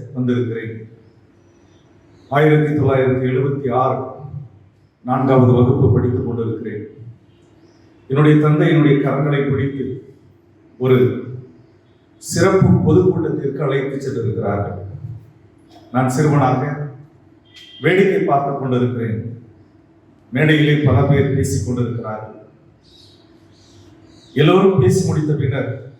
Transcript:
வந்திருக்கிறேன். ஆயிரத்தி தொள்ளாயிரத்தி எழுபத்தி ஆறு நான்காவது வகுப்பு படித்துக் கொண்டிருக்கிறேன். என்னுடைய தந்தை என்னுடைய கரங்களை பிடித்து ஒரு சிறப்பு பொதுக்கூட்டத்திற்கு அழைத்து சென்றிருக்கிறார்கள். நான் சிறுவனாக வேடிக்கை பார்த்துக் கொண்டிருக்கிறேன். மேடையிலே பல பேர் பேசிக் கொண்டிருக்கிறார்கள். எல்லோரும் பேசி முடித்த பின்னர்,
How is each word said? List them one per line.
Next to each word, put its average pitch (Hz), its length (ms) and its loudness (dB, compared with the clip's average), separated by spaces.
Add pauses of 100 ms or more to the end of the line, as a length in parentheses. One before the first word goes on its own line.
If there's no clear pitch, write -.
(140)
வந்திருக்கிறேன். 113 760 -6 (1400)
ஆயிரத்தி 151 420 2
தொள்ளாயிரத்தி 131 580 0
எழுபத்தி 131 440 -2
ஆறு - 300 0 (1000)
நான்காவது 127 500 2
வகுப்பு 123 420 4
படித்துக் 123 320 0
கொண்டிருக்கிறேன். 113 600 -8 (1200)
என்னுடைய 151 340 4
தந்தை 156 280 2
என்னுடைய 147 280 4
கரங்களை 143 520 -2
பிடித்து - 640 -6 (640)
ஒரு 127 460 2 (920)
சிறப்பு 190 500 2
பொதுக்கூட்டத்திற்கு 151 920 0
அழைத்து 135 420 -4
சென்றிருக்கிறார்கள். 113 760 -6 (1120)
நான் 127 180 0
சிறுவனாக 139 720 0 (1000)
வேடிக்கை 185 380 2
பார்த்துக் 135 400 -2
கொண்டிருக்கிறேன். 120 840 -4 (880)
மேடையிலே 147 500 2
பல - 200 2
பேர் - 320 2
பேசிக் - 300 -2
கொண்டிருக்கிறார்கள். 110 680 -8 (2000)
எல்லோரும் 185 460 4
பேசி 180 280 2
முடித்த 151 260 -2
பின்னர், - 680 -4